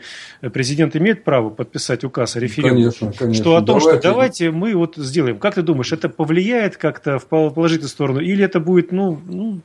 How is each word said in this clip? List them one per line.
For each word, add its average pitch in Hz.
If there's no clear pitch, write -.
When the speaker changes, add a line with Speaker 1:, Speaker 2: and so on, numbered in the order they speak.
Speaker 1:
президент 139
имеет 190
право 120
подписать 123
указ 113
о -
Speaker 2:
Ну, 120
Speaker 1:
референдуме. 123
Speaker 2:
конечно, 110
конечно. 113
Speaker 1:
Что 165
о 170
том, 107
что 160
Speaker 2:
Давайте. 156
Speaker 1:
давайте 208
мы 185
вот 170
сделаем. 131
Как 202
ты 185
думаешь, 151
это 160
повлияет 185
как-то 143
в -
пол-, 156
положительную 160
сторону? 139
Или 196
это 190
будет, 170
ну, 180
ну, 185